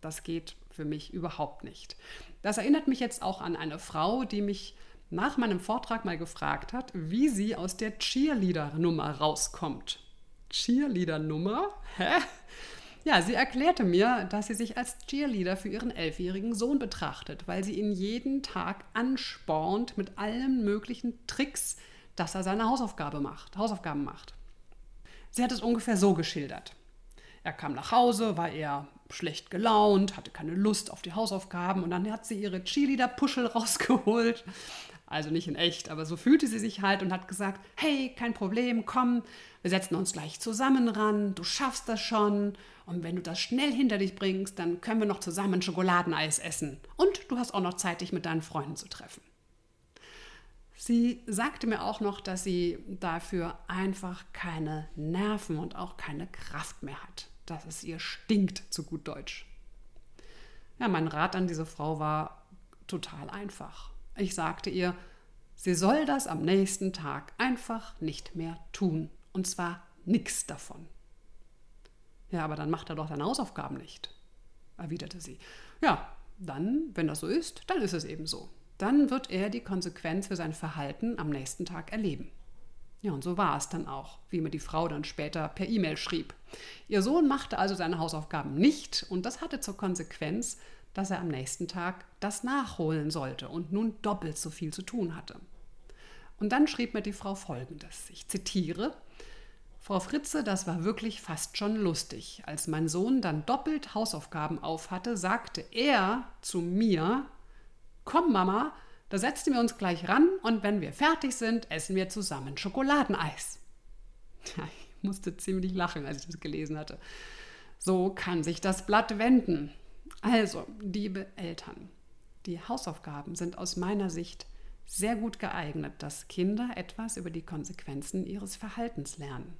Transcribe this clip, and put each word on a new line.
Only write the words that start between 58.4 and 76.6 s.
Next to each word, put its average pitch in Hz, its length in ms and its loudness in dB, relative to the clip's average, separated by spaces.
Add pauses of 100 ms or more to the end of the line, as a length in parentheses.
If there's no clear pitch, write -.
zu - 140 -4
gut - 260 -6
Deutsch. - 360 -10 (1300)
Ja, 247 80 2
mein 160 220 4
Rat 165 260 2
an 185 120 2
diese 160 180 -2
Frau 156 340 -2
war 151 460 0 (420)
total - 420 -6
einfach. - 600 -10 (260)
Ich 190 180 0
sagte 165 340 -2
ihr, 180 240 2 (600)
sie - 180 2
soll 214 320 6
das 269 220 2
am 156 140 -2
nächsten 190 500 4
Tag 143 460 -6
einfach 240 640 -2
nicht - 340 -6
mehr 165 220 -4 (160)
tun. 160 360 2 (220)
Und 190 160 0
zwar 175 400 -4 (160)
nix - 420 2
davon. - 400 -12 (1400)
"Ja, 170 140 0
aber 151 140 -2
dann 151 120 -2
macht 160 200 -2
er 160 60 -6
doch 156 120 -6
seine 147 160 -4
Hausaufgaben 151 540 -2
nicht", - 360 -14 (640)
erwiderte 165 440 -8
sie. - 180 -14 (420)
"Ja, 247 320 2 (260)
dann, 202 540 0